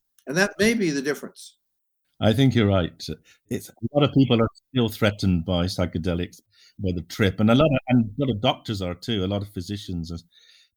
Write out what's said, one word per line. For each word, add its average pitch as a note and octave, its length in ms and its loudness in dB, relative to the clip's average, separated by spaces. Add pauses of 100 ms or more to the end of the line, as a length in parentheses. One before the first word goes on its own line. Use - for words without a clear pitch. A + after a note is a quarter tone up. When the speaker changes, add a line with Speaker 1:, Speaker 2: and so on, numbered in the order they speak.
(280)
Speaker 1:
And C#3 100 -4
that G3+ 200 0
may G#3+ 160 2
be G3+ 160 0
the C#3 140 -2
difference. - 520 -10 (640)
Speaker 2:
I G#2+ 140 4
think C3 220 4
you're A2 120 4
right. F#2 400 0 (440)
It's, - 180 -8
a - 40 -20 (200)
lot D3 160 4
of - 60 -6
people A#2+ 260 4
are A2+ 80 2 (220)
still A#2+ 180 0
threatened G2+ 560 0
by F2+ 200 0
psychedelics, F2+ 760 -4 (380)
by G#2 160 -4
the F2 80 -8
trip, - 360 -2
and A2 120 4
a A#2+ 40 6
lot D3+ 160 4
of, B2+ 80 0 (100)
and B2 200 4
a C3+ 160 -4
lot B2+ 60 -2
of G#2+ 100 -4
doctors A#2+ 400 -2
are F2 140 -6
too. G#2 280 -4
A F#2 40 -2
lot G2+ 160 -2
of G2+ 100 -12
physicians, F2+ 580 -8
are, E2 60 -10 (600)